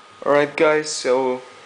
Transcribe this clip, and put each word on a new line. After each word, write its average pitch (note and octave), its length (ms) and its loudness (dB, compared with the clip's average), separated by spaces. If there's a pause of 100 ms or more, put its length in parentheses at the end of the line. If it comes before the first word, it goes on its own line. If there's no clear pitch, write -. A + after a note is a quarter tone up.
(260)
Alright D3 320 0
guys, D3+ 320 2
so B2+ 520 -2 (240)